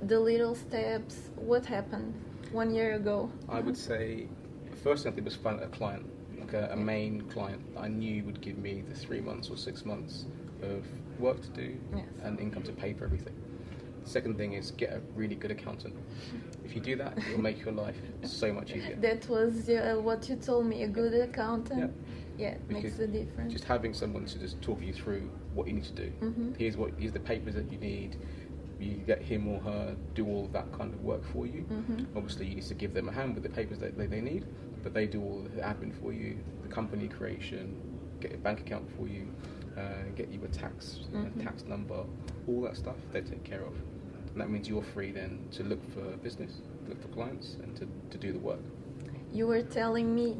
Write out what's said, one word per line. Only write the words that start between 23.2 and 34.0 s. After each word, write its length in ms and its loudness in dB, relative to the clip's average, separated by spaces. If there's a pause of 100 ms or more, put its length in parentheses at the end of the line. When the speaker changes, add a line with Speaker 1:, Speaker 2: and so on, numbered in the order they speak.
Speaker 2:
just 120 -4
having 280 4
someone 320 0
to 140 -4
just 220 -4
talk 200 2
you 120 -2
through 360 -2 (240)
what 140 2
you 60 0
need 100 2
to 100 -6
do. 180 -2 (100)
Speaker 1:
Mm-hmm. 360 2
Speaker 2:
Here's 200 2
what, 200 2
here's 140 0
the 80 0
papers 360 0
that 160 0
you 60 -4
need. 380 -2 (640)
You 160 0 (100)
get 160 6
him 260 0
or 120 2
her 360 0 (200)
do 100 2
all 280 0
that 180 -2
kind 200 -4
of 120 -6
work 200 2
for 220 -2
you. 240 -2
Speaker 1:
Mm-hmm. 480 0
Speaker 2:
Obviously, 300 -2
you 80 -2
need 80 -4
to 100 -4
give 220 0
them 140 2
a 20 -4
hand 240 0
with 80 -2
the 60 -2
papers 300 0
that 160 -2
they, 120 0